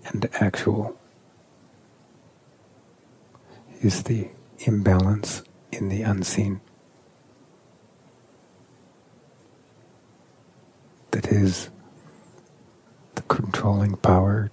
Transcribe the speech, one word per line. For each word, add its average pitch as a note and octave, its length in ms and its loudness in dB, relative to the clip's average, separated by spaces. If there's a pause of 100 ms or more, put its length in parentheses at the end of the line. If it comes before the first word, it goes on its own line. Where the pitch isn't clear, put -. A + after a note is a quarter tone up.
and - 300 -4
actual, G#2 640 -2 (2750)
is G2+ 220 0
the A2 260 -4 (300)
imbalance G2+ 840 2 (280)
in - 180 -6
the G2 140 -4
unseen G2+ 580 -2 (4000)
that A2 140 -2
is G2 440 2 (1400)
the - 80 -8
controlling G2+ 760 0
power G2+ 560 2